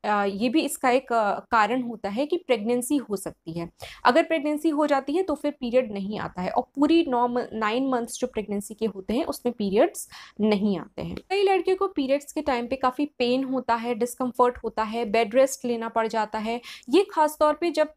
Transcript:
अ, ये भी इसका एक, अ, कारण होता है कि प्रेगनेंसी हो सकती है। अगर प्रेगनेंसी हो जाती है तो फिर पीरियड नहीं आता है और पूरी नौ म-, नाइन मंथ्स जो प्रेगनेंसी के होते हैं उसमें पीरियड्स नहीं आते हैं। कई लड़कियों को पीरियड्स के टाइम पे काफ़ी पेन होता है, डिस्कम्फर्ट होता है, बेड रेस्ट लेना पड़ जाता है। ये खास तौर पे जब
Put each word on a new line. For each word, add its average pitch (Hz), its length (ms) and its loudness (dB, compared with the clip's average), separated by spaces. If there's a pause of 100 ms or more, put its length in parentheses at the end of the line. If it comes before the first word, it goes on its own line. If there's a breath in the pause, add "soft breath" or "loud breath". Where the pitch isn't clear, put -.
अ, 208 220 0
ये 202 240 0
भी 311 120 2
इसका 277 280 0
एक, 247 240 2
अ, 208 260 2
कारण 226 420 2
होता 226 280 -6
है 233 160 -2
कि 339 120 -2
प्रेगनेंसी 247 600 0
हो 208 180 -2
सकती 170 440 -8
है। 170 100 -8 (360 loud breath)
अगर 320 180 6
प्रेगनेंसी 302 460 0
हो 294 180 0
जाती 277 260 0
है 381 100 0
तो 311 120 -2
फिर 294 240 -4
पीरियड 240 320 0
नहीं 202 280 -6
आता 180 220 -6
है 180 80 -2
और - 140 0 (120)
पूरी 330 300 4
नौ 254 120 0 (100)
म-, 240 260 -2
नाइन 220 360 0
मंथ्स 240 300 -2
जो 247 80 -2
प्रेगनेंसी 208 460 -6
के 220 120 -4
होते 196 280 -4
हैं 277 120 0
उसमें - 320 -4
पीरियड्स 214 520 2 (320 loud breath)
नहीं 208 380 2
आते - 220 -12
हैं। 170 140 -8 (140)
कई 403 140 0
लड़कियों 381 340 2
को 392 100 0
पीरियड्स 285 460 -2
के 311 80 -4
टाइम 247 260 -2
पे 262 80 -4
काफ़ी 262 300 -2
पेन 254 380 0
होता 254 320 -2
है, 233 200 -2
डिस्कम्फर्ट 247 600 0
होता 220 260 -6
है, 226 220 -4
बेड 220 300 0
रेस्ट 262 300 2
लेना 226 240 -4
पड़ 220 180 0
जाता 220 320 -2
है। 233 220 -4 (280 loud breath)
ये 381 220 4
खास 302 280 2
तौर 302 140 6
पे 339 180 0
जब 302 260 2